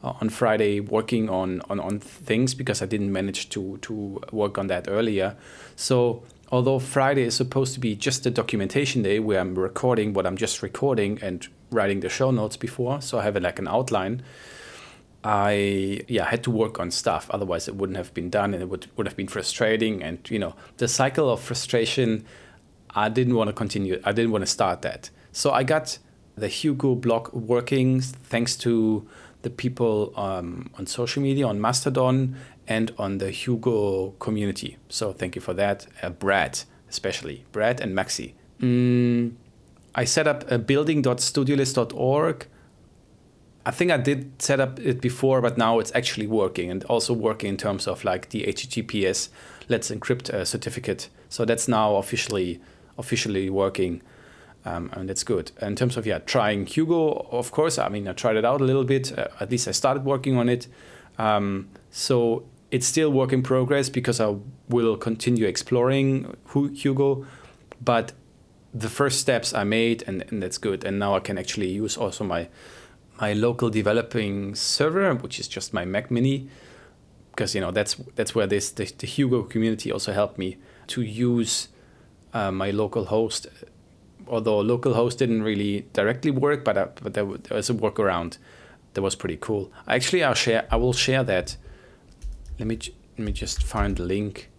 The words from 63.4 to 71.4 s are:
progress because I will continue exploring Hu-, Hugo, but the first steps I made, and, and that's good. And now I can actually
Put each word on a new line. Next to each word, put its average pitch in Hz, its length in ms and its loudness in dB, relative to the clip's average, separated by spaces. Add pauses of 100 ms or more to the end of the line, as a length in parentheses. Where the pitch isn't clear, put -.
progress 131 460 2
because 120 320 0
I 107 140 4 (340)
will 117 280 4
continue 113 500 0
exploring 135 880 2 (100)
Hu-, 143 220 0
Hugo, 139 560 2 (560)
but 117 320 2 (640)
the 110 140 -4
first 131 320 2
steps 117 340 2
I 101 100 2
made, 113 420 2
and, 95 240 -6
and 104 120 -4
that's 92 160 -6
good. 95 260 -4
And 98 140 -2
now 101 160 2
I 95 60 2
can 98 180 -6
actually 95 320 -4